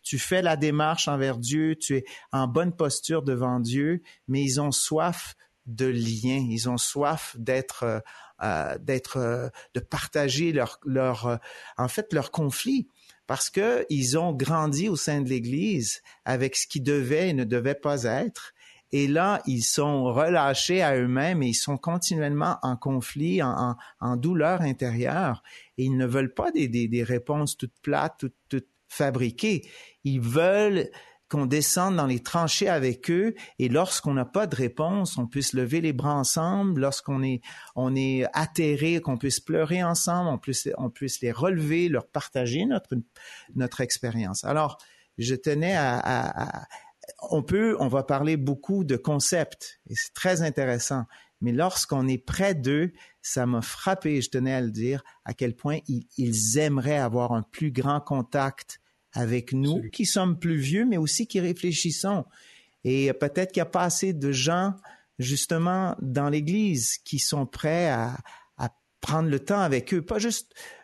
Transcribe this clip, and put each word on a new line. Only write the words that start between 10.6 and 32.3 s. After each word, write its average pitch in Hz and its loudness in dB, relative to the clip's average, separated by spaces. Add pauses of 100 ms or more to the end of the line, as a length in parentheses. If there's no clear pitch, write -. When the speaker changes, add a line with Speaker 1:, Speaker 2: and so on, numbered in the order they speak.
Speaker 1:
leur, 127 0
euh, 120 0 (400)
en 123 2
fait, 214 -4
leur 143 0
conflit, 202 0 (380)
parce - -2
que 226 2
ils 139 2
ont 170 0
grandi 151 0
au 165 0
sein 143 0
de 127 -2
l'Église 131 -2 (240)
avec 127 0
ce - -2
qui 147 -4
devait 147 2
et 165 0
ne 127 0
devait 120 0
pas 143 -2
être. 131 -2 (380)
Et 143 2
là, 175 2
ils 123 0
sont 143 2
relâchés 147 4
à 143 4
eux-mêmes 135 2
et 131 2
ils 117 2
sont 139 0
continuellement 156 0
en 127 0
conflit, 143 -2
en, 131 2 (220)
en, 117 -4 (260)
en 123 -2
douleur 170 2
intérieure. 131 0 (360)
Et 131 0
ils 131 2
ne 131 2
veulent 131 0
pas - 0
des, 165 2
des, 117 0
des 120 0
réponses 135 -2
toutes - -8
plates, 143 0
toutes, - -6 (140)
toutes 131 -4 (220)
fabriquées. 135 0 (360)
Ils 135 0
veulent 180 4 (360)
qu'on 143 0
descende 180 2
dans 151 2
les 127 0
tranchées 170 0